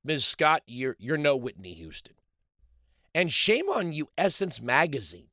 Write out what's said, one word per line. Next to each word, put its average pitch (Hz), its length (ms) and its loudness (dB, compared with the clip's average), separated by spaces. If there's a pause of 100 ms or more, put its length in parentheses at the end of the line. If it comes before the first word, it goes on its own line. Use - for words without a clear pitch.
Miz 143 200 0
Scott, 156 440 4
you're, 127 320 -4
you're 131 180 -2
no 147 180 4
Whitney 101 380 -8
Houston. 80 420 -16 (960)
And 165 180 0
shame 277 380 2
on 196 220 -2
you, 151 260 -6
Essence 180 440 0
Magazine 127 720 0